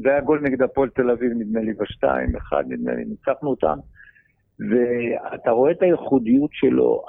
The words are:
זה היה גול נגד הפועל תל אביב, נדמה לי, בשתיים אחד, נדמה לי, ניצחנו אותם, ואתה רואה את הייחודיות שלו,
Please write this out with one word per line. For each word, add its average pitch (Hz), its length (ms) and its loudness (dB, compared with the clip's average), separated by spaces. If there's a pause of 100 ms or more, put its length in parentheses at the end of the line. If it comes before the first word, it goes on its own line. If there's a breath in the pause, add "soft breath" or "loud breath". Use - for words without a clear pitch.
זה 135 60 4
היה 143 120 2
גול 151 220 0
נגד 131 180 0
הפועל 131 280 0
תל 123 220 0
אביב, 120 240 0
נדמה 110 260 -2
לי, 110 120 -2
בשתיים 67 640 -2
אחד, - 320 -4
נדמה 123 260 -6
לי, 117 120 -6
ניצחנו 127 440 -6
אותם, 113 280 -2 (840 soft breath)
ואתה 120 920 -2
רואה 127 200 4
את 170 100 -2
הייחודיות 139 720 2
שלו, 123 560 2